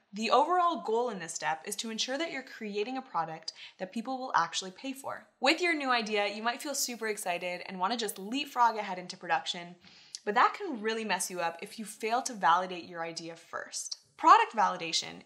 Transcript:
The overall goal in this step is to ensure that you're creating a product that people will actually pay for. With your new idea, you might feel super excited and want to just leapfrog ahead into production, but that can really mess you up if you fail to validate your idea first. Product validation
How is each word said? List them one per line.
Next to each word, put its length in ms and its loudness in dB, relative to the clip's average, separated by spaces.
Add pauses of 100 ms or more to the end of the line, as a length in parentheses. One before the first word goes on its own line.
(120)
The 200 -2
overall 500 4
goal 280 0
in 100 -6
this 140 -8
step 320 -4
is 120 -6
to 140 -6
ensure 260 -4
that 140 -4
you're 120 -8
creating 540 -6
a 40 -6
product 520 -6 (240)
that 160 -8
people 240 -4
will 180 -2
actually 360 0
pay 200 -10
for. 360 -10 (120)
With 220 4
your 120 4
new 180 0
idea, 360 2
you 160 -6
might 180 0
feel 140 -4
super 320 -2
excited 580 -2
and 140 -8
want 140 2
to 60 -2
just 200 -4
leapfrog 560 2
ahead 240 -4
into 160 -10
production, 600 -2 (500)
but 100 2
that 200 6
can 260 -6
really 240 -2
mess 240 0
you 100 -6
up 220 -2
if 180 -14
you 60 -8
fail 380 -2
to 100 -6
validate 500 2
your 180 -10
idea 340 -8
first. 640 -10 (180)
Product 360 8
validation 720 0